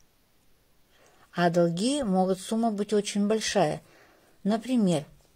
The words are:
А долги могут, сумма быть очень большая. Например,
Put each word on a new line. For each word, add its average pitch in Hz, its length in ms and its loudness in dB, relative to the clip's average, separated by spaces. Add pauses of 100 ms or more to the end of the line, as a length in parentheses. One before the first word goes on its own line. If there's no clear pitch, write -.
(1300)
А 175 160 2
долги 175 540 0
могут, 185 380 0
сумма 226 300 -2
быть 202 200 -6
очень 208 360 0
большая. 196 540 0 (640)
Например, 214 600 0 (300)